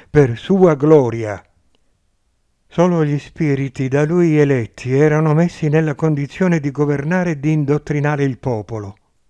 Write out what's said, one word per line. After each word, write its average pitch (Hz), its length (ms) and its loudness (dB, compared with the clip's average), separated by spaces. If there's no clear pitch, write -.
per 127 280 2
sua 185 380 2
gloria. 117 640 2
Solo 170 320 2
gli 147 140 -2
spiriti 139 680 -4
da 139 160 0
lui 165 320 2
eletti 135 640 0
erano 151 380 2
messi 165 340 0
nella 156 240 0
condizione 160 680 -2
di 143 120 -6
governare 147 600 -2
e 147 80 -6
di 147 120 -2
indottrinare 147 720 -2
il 135 160 -4
popolo. 107 560 -8